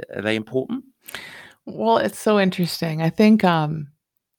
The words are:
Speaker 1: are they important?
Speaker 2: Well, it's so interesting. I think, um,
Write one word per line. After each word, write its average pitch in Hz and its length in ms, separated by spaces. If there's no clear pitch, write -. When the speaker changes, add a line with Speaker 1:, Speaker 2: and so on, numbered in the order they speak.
Speaker 1:
are - 80
they 107 140
important? 131 480
Speaker 2:
Well, 220 320
it's 214 220
so 214 180
interesting. 170 640
I 165 80
think, 214 360
um, 156 420